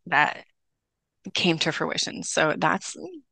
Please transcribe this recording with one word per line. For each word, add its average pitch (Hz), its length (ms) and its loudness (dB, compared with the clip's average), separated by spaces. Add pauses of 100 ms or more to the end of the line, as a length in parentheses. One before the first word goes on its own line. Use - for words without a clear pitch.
that 147 380 2 (920)
came 165 260 2
to 165 120 2
fruition. - 500 -4
So - 340 2
that's 160 400 0 (360)